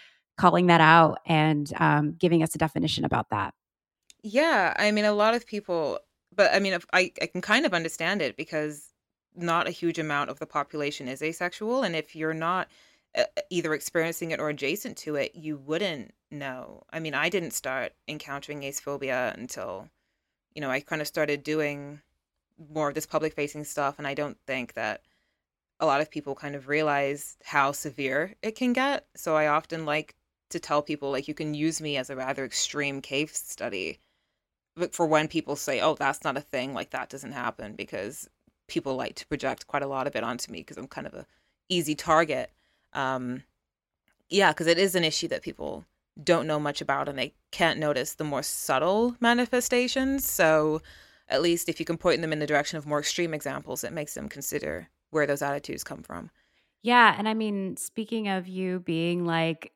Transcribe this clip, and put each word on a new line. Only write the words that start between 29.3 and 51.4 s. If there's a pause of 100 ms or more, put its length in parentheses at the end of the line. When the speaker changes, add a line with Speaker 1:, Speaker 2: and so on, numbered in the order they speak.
Speaker 2:
I
often
like (340)
to
tell
people,
like,
you
can
use
me
as
a
rather
extreme
case
study. (760)
But
for
when
people
say,
"Oh,
that's
not
a
thing,
like,
that
doesn't
happen,"
because (400)
people
like
to
project
quite
a
lot
of
it
onto
me
'cause
I'm
kind
of
a (420)
easy
target. (400)
Um, (840)
yeah,
'cause
it
is
an
issue
that
people (360)
don't
know
much
about
and
they (180)
can't
notice
the
more
subtle
manifestations.
So (460)
at